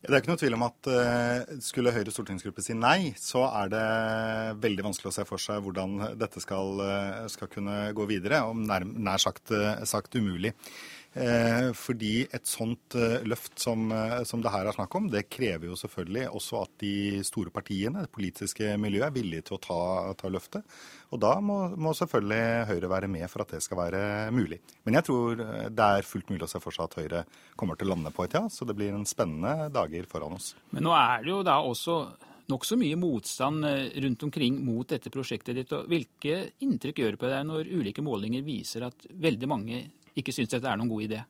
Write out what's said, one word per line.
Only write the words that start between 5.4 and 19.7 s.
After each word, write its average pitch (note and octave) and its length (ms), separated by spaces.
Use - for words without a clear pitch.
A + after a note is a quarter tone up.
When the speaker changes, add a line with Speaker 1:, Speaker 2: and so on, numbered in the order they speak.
Speaker 1:
hvordan G2 560
dette A2 240
skal, G2 400
eh, G2 480
skal - 240
kunne G#2 400
gå G#2 160
videre, G#2+ 400
og A2+ 80
nær, G#2+ 240
nær G2 400
sagt, - 320
eh, G#2 320
sagt - 320
umulig. G2+ 380
Eh, A#2+ 600
fordi A2+ 480
et - 140
sånt, - 480
eh, A#2 320
løft - 320
som, A2+ 320
eh, A2 320
som A#2 180
det A2 120
her G2 120
er G#2 80
snakk - 220
om, G3 160
det G#2 180
krever F2 380
jo F2 80
selvfølgelig G2 560
også - 320
at - 160
de G2+ 460
store F#2 260
partiene, G#2+ 520
det D3 100
politiske G#2 680
miljøet, G#2+ 300
er - 20
villige F#2+ 320
til F#2+ 160
å - 20
ta, F2+ 540